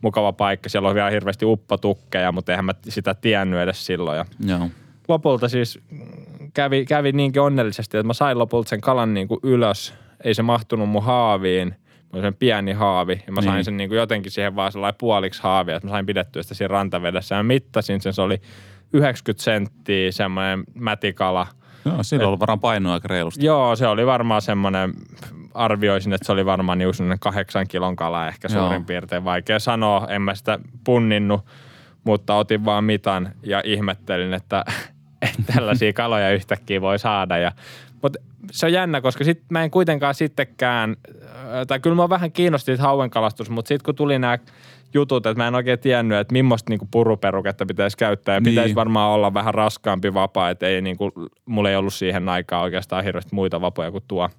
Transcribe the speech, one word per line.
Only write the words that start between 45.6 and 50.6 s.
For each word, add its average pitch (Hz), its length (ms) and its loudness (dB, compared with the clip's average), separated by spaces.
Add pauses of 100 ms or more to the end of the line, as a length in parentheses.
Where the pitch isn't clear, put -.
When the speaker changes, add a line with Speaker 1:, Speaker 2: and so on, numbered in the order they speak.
Speaker 1:
tiennyt, 117 400 2
että 104 140 -2
millaista 127 380 2
niinku 104 200 -4
puruperuketta 98 760 0
pitäisi 98 300 -2
käyttää 104 380 0
ja 98 60 4
Speaker 2:
Niin. 117 140 4
Speaker 1:
pitäisi 117 200 2
varmaan 110 380 2
olla 101 220 2
vähän 104 200 0
raskaampi 104 600 0
vapaa, 95 360 0
et 92 120 -4